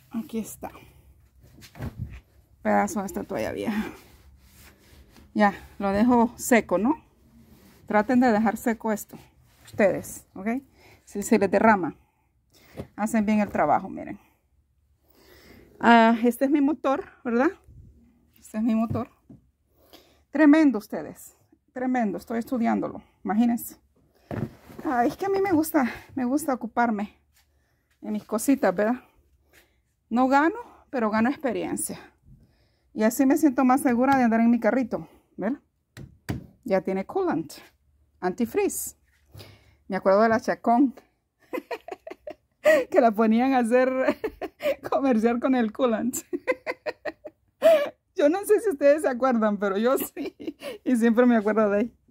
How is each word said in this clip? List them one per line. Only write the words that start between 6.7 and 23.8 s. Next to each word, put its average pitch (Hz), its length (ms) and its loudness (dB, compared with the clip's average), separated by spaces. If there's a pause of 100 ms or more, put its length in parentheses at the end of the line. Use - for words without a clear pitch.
¿no? 240 240 -2 (840)
Traten 214 340 2
de 254 120 4
dejar 214 240 2
seco 226 360 -4
esto, - 240 -8 (480)
ustedes, - 680 -2
¿ok? 190 140 -8 (560)
Si 202 180 -10
se 214 160 2
les 190 120 2
derrama, 196 440 2 (1040)
hacen 220 280 -2
bien 214 160 2
el 202 100 -2
trabajo, 147 380 0
miren. - 300 -12 (1600)
Ah, 233 460 6
este 247 220 0
es 269 40 0
mi 294 100 2
motor, 277 440 0 (180)
¿verdad? 254 280 0 (880)
Este - 200 -12
es 220 60 -2
mi 220 100 0
motor. 220 360 -4 (1200)
Tremendo 294 480 4
ustedes, - 580 -14 (360)
tremendo, 247 460 -2
estoy 233 200 -8
estudiándolo, 226 640 -4 (220)
imagínense. 233 520 0 (1080)